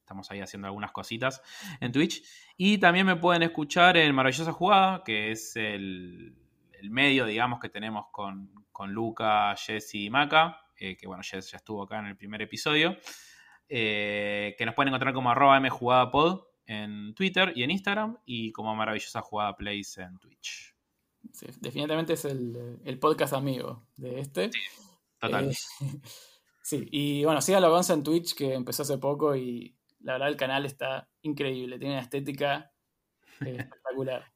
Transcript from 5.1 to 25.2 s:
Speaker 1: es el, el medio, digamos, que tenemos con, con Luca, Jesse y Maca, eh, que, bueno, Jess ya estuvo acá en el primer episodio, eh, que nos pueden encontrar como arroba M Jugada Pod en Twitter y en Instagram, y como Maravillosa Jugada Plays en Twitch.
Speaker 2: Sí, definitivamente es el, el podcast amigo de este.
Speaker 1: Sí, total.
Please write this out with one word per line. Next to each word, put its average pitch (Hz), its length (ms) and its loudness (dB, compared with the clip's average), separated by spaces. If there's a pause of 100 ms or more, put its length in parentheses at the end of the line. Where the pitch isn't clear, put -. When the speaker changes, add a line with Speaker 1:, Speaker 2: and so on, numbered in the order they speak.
Speaker 1:
es - 220 -10
el, 95 800 -6 (380)
el 101 180 -14
medio, 135 360 4
digamos, 120 340 0
que 107 80 -12
tenemos 107 420 -8
con, 98 400 -10 (220)
con 98 180 -10
Luca, 107 640 2
Jesse - 420 -8
y 104 120 -4
Maca, 151 540 2 (160)
eh, 95 180 -8
que, - 100 -18
bueno, 92 160 -12
Jess 95 280 -10
ya 92 80 -18
estuvo 107 240 -8
acá 104 160 -8
en 104 80 -8
el 98 100 -12
primer 104 240 -12
episodio, 156 560 0 (720)
eh, 104 880 -2
que 117 80 -4
nos 113 100 -4
pueden 139 140 2
encontrar 131 240 0
como 127 180 0
arroba 139 280 8
M 131 100 2
Jugada 123 420 4
Pod 165 300 4 (240)
en 107 500 -10
Twitter 185 400 2
y 123 80 -2
en 135 80 0
Instagram, 208 540 -2
y 113 280 -6
como 110 220 -4
Maravillosa 110 460 -4
Jugada 104 360 -4
Plays 104 420 -8
en 92 200 -16
Twitch. - 560 -18 (580)
Speaker 2:
Sí, - 140 -18 (140)
definitivamente 156 540 -2
es 156 100 -8
el, 120 580 -8
el 131 160 -8
podcast 147 360 2
amigo 135 520 -4 (100)
de 127 240 -10
este. 147 320 -4
Speaker 1:
Sí, - 80 -6 (580)
total. 113 320 -2